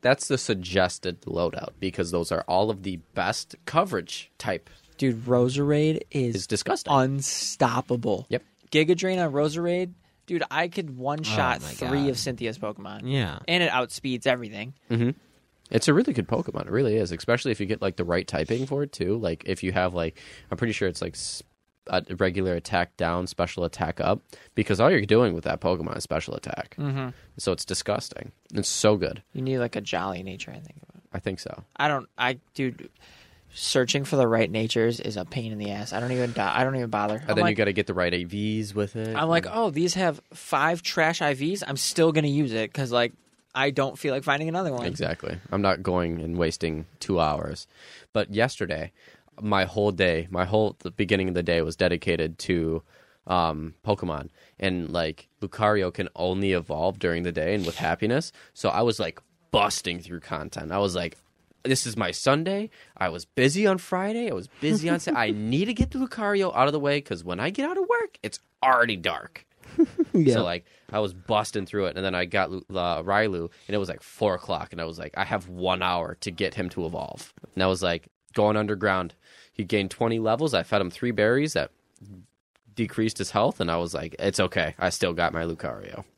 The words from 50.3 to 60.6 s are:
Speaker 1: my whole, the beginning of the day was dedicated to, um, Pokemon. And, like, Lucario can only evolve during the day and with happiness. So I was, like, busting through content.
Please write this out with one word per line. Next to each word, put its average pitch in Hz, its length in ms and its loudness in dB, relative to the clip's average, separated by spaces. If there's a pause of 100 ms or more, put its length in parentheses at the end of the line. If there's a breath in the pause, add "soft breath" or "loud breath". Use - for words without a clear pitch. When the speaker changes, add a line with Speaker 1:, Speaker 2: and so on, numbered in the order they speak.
Speaker 1:
my 92 140 0
whole, 107 340 2
the 90 100 -8
beginning 95 400 2
of 87 60 -2
the 87 80 2
day 85 180 2
was 80 140 -2
dedicated 82 640 0
to, 80 420 0 (460 soft breath)
um, 80 480 0 (100)
Pokemon. 82 440 -2 (300 soft breath)
And, 90 300 -2
like, 80 380 -2 (140)
Lucario 104 520 2
can 90 220 -4
only 95 380 0
evolve 85 440 0
during 85 240 0
the 87 100 -2
day 82 220 0
and 104 120 0
with 82 100 -4
happiness. 107 560 0 (240 soft breath)
So - 140 0
I 90 120 2
was, 117 180 2
like, 85 200 -4 (320)
busting 95 480 0
through 87 220 -12
content. 78 500 -8